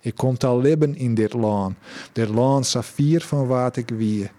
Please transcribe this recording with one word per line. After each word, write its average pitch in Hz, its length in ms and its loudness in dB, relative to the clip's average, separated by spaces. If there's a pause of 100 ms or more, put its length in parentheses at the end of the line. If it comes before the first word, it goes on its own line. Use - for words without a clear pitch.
Ik 117 140 -6
kom 131 240 0
te 123 180 2
libben 147 400 2
in 123 180 0
dit 110 180 0
laan, 104 440 0 (360)
dit 113 160 -2
laan 127 360 2
saffier 147 580 0
van 143 240 -2
wat 123 300 0
ik 117 140 -6
wie. 107 480 -2